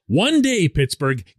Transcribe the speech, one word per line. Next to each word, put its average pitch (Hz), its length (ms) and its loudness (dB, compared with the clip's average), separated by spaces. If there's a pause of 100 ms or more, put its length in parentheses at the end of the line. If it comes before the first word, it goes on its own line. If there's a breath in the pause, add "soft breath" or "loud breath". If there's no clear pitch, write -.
One 254 360 2
day, 240 260 2
Pittsburgh. 135 560 -2 (140 soft breath)